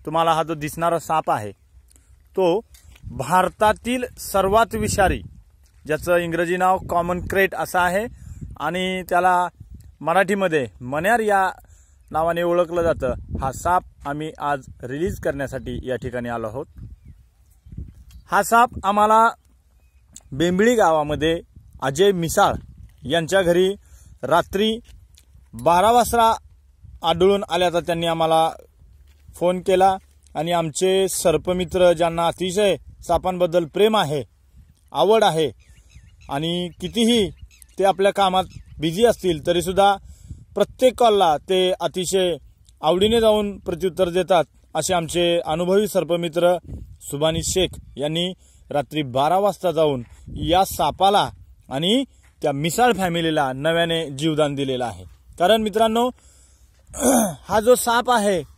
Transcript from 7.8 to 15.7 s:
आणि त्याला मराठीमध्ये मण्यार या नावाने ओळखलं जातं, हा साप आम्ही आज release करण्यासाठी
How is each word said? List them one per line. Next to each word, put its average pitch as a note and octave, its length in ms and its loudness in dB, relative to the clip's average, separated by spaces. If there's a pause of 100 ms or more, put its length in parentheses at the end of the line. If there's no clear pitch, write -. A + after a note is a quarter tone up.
आणि F#3 500 -4
त्याला F3+ 380 4 (540)
मराठीमध्ये E3+ 680 0 (140)
मण्यार D#3 380 -2
या G3+ 320 2 (600)
नावाने E3 300 0
ओळखलं F3 400 0
जातं, C3+ 320 -2 (280)
हा C3+ 100 -4
साप F3 320 -2 (220)
आम्ही D3+ 340 -8
आज C#3+ 260 -4 (180)
release D#3 360 -6
करण्यासाठी B2+ 680 -8